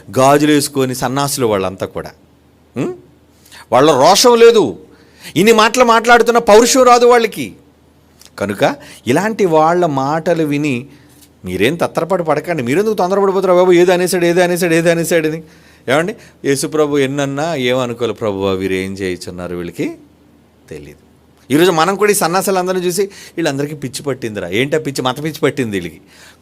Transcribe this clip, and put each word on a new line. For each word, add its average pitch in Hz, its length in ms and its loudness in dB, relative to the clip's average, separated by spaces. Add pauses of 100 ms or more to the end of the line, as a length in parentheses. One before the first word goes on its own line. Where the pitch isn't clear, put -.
(180)
గాజులు 147 340 4
వేసుకొని 135 420 0
సన్నాసులు 135 520 -4
వాళ్ళంతా 95 400 -2
కూడా. 78 240 -12 (640)
ఉం? 165 180 -6 (760)
వాళ్ళ 139 180 6
రోషం 180 440 4
లేదు. 220 440 4 (580)
ఇన్ని 208 160 4
మాటలు 226 320 4
మాట్లాడుతున్న 226 540 4
పౌరుషం 233 440 4
రాదు 247 240 6
వాళ్ళకి. 202 460 2 (880)
కనుక 104 360 -2 (320)
ఇలాంటి 196 380 0
వాళ్ళ 170 420 2
మాటలు 160 560 -2
విని 143 440 -4 (580)
మీరేం 95 300 -2
తత్తరపడి 170 500 -4
పడకండి. 156 380 -2
మీరెందుకు 185 320 -2
తొందరపడిపోతారు? 190 580 0
"బాబు 180 200 4
ఏదో 175 200 4
అనేసాడు, 175 320 0
ఏదో 180 180 2
అనేసాడు, 175 320 0
ఏదో 165 160 2
అనేసాడు" 165 380 0
అని. 160 140 -8 (460)
ఏమండి, 160 280 -2 (280)
యేసుప్రభు 147 540 -2
ఎన్నన్నా 139 560 -4
ఏమనుకోలే, 123 580 -2
"ప్రభువా 98 400 -4
వీరు 95 200 -4
ఏం 95 200 -6
చేయుచున్నారు, 90 640 -10
వీళ్ళకి 87 380 -8 (760)
తెలీదు." 73 400 -20 (440)
ఈరోజు 175 160 4
మనం 175 260 0
కూడా 208 160 0
ఈ - 20 2
సన్నాసులందరినీ 185 720 -2
చూసి, 180 200 -2
"వీళ్ళందరికీ 151 680 -8
పిచ్చి 139 280 -12
పట్టిందిరా." 110 460 -8
ఏంటా 135 300 -2
పిచ్చి? 143 240 -8
మత 127 220 -4
పిచ్చి 160 180 -8
పట్టింది 120 280 -2
వీళ్ళకి. 87 300 -8 (420)